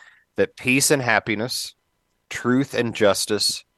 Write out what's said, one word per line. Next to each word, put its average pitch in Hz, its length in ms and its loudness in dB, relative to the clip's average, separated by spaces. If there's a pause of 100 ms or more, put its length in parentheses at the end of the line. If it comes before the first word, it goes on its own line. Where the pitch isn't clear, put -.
(360)
that 98 200 -2
peace 131 340 0
and 139 120 2
happiness, 113 720 -2 (540)
truth 127 460 -2
and 113 200 -2
justice, - 720 0 (140)